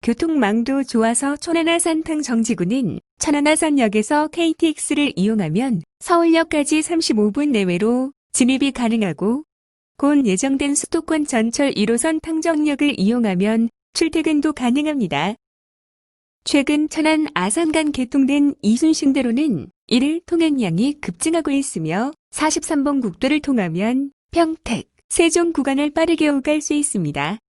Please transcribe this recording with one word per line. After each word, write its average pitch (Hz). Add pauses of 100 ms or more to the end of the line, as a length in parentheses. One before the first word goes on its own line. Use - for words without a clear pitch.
교통망도 254
좋아서 247
천안아산 330
탕정 285
지구는 214 (180)
천안아산역에서 294
케이티엑스를 311
이용하면 196 (180)
서울역까지 330
삼십오 254
분 294
내외로 220 (220)
진입이 262
가능하고 226 (540)
곧 285
예정된 269
수도권 320
전철 254
일 208
호선 320
탕정역을 302
이용하면 220 (240)
출퇴근도 311
가능합니다. 247 (1080)
최근 294
천안 311
아산 311
간 311
개통된 277
이순신대로는 262 (160)
일일 285
통행량이 277
급증하고 320
있으며 226 (180)
사십삼 302
번 285
국도를 254
통하면 233 (220)
평택, 320 (180)
세종 339
구간을 277
빠르게 320
오갈 294
수 294
있습니다. 170 (140)